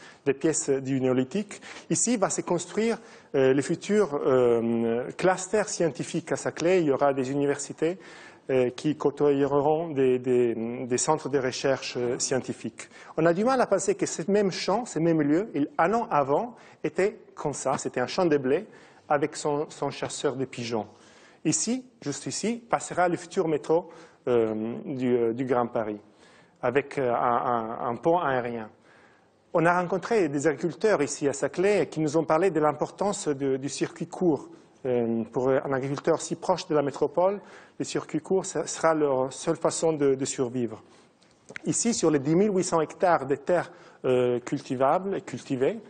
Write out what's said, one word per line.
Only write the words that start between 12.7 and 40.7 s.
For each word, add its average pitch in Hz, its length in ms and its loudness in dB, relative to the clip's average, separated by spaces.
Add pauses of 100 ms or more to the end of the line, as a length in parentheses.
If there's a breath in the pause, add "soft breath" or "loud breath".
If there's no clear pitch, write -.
On 156 80 4
a 170 80 6
du 190 100 -2
mal 262 160 2
à 214 80 0
penser 190 280 0
que 175 100 -2
ce - 160 -6 (100)
même 202 200 2
champ, 196 340 -2
ce - 140 -6
même 160 220 4
lieu, 160 320 2
il, 151 140 0 (100)
un 175 160 2
an 233 180 0
avant, 151 440 2 (280 loud breath)
était 185 340 0 (160)
comme 143 200 -6
ça. 135 240 -2
C'était - 220 -6
un 120 80 0
champ 185 180 0
de 147 120 4
blé 139 300 0 (420 loud breath)
avec 147 260 0
son, 147 340 -2
son - 200 -6
chasseur 131 460 -4
de 131 100 -4
pigeons. 117 400 -4 (580 loud breath)
Ici, 226 420 -2 (160)
juste - 240 -8
ici, 226 440 -4
passera 165 380 0
le 175 100 0
futur - 300 -4
métro, 160 420 0 (380 loud breath)
euh, 113 560 0
du, 127 320 0
euh, 117 180 2
du 127 120 -4
Grand 123 220 2
Paris, 107 320 -4 (640 soft breath)
avec, 131 340 -2
euh, 127 160 0
un, 117 40 2
un, 120 720 0
un 120 60 -2
pont 170 220 2
aérien. 120 520 -2 (840 soft breath)
On 165 120 4
a 175 140 4
rencontré 180 480 0
des 143 200 -2
agriculteurs 160 560 0
ici 143 240 -2
à 131 60 2
Saclay 175 540 0
qui - 120 -6
nous 151 180 0
ont 165 60 4
parlé 160 260 2
de 156 100 0
l'importance 160 680 -2
de, 135 300 0
du 135 120 -8
circuit - 380 -6
court. 160 420 0 (380 loud breath)
Euh, 117 440 0
pour 131 180 0
un 135 220 2
agriculteur 139 480 0
si - 160 -8
proche - 320 -4
de 151 80 0
la 147 60 4
métropole, 170 580 0 (380 loud breath)
le 139 80 -6
circuit - 360 -4
court, 190 240 -2
ce - 200 -4
sera 160 300 2
leur 135 360 2
seule 156 240 -4
façon 160 380 0
de, 143 220 2
de 135 100 -2
survivre. 120 560 -4 (840 soft breath)